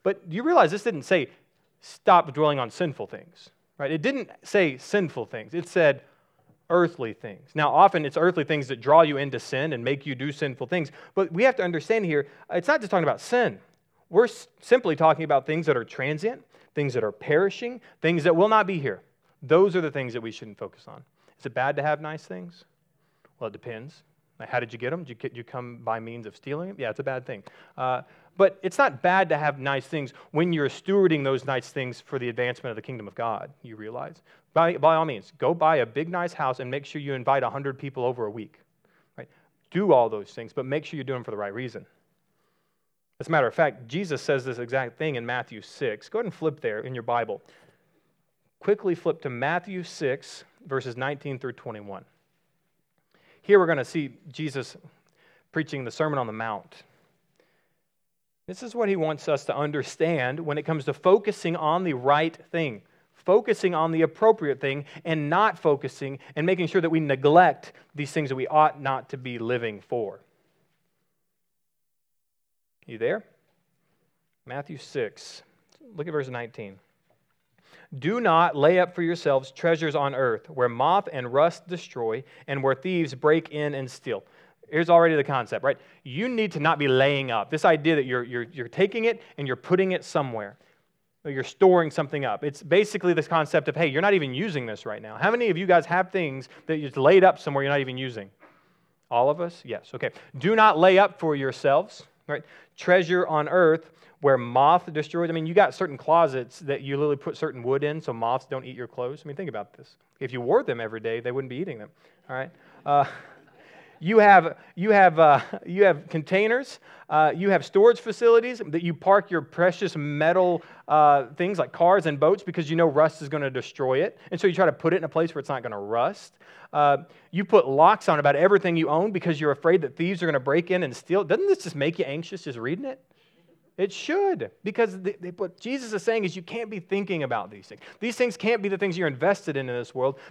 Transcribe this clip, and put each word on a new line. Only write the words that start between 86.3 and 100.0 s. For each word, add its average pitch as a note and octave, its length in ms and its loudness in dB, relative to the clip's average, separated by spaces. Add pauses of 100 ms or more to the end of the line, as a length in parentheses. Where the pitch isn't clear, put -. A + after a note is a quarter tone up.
to - 80 -8
not D#3 180 2
be D3 100 0
laying C3+ 440 2
up. G#2+ 180 -4
This D#3 160 -4
idea D#3+ 300 4
that C#3 100 0
you're, B2 180 -4
you're, A#2+ 200 -8
you're A#2 240 -12
taking G3+ 380 -2
it A3+ 140 -2 (200)
and C#3+ 80 -6
you're C3 80 -2
putting F#3 380 0
it F3+ 100 -6
somewhere. A2+ 560 -6 (640)
You're C3+ 180 -6
storing F3+ 460 4
something C#3+ 340 -4
up. A2+ 200 -4
It's C#3+ 180 -8
basically F3+ 520 0
this D#3+ 140 -2
concept D#3 400 0
of, C#3 80 -6
"Hey, E3 120 0
you're D3 160 0
not G3+ 100 2
even D3 200 -2
using D3 340 -6
this G#2+ 180 -12
right G#2+ 160 -10
now." A2 160 -16
How G3 140 0
many A#3+ 180 0
of E3 80 0
you F#3+ 80 -4
guys F3 220 4
have F3+ 240 -2
things C#3 380 -6 (180)
that D#3+ 100 -2
you D3+ 60 -6
just C#3 140 -8
laid E3+ 260 8
up F3+ 160 6
somewhere C#3 240 -4
you're C#3 100 -2
not C#3+ 80 0
even B2+ 160 -8
using? A2+ 320 -10 (800)
All B2+ 220 2
of E3 100 -4
us? E3+ 240 -10
Yes. - 300 -10
Okay. B2 160 -6 (260)